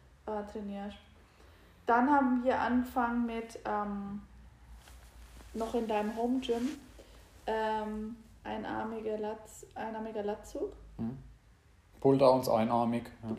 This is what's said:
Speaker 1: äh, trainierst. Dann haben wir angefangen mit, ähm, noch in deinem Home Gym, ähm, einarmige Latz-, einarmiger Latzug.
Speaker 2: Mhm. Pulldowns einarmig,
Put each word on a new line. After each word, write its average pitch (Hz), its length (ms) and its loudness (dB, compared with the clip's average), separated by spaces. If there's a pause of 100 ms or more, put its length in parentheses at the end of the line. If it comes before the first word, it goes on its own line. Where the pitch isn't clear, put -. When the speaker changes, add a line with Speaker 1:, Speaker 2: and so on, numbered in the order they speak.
(260)
Speaker 1:
äh, 208 260 -6
trainierst. 202 460 -8 (880)
Dann 247 220 6
haben 254 360 6
wir 254 160 4
angefangen 240 680 2
mit, 226 380 -6
ähm, 202 560 -4 (1300)
noch 220 200 -4
in 226 140 0
deinem 214 280 0
Home 240 220 2
Gym, 240 300 0 (800)
ähm, 220 640 -2 (300)
einarmige 220 720 -6
Latz-, 214 580 -8
einarmiger 220 480 -6
Latzug. 208 500 -6 (260)
Speaker 2:
Mhm. 123 200 -4 (800)
Pulldowns 135 500 6
einarmig, 117 560 2 (340)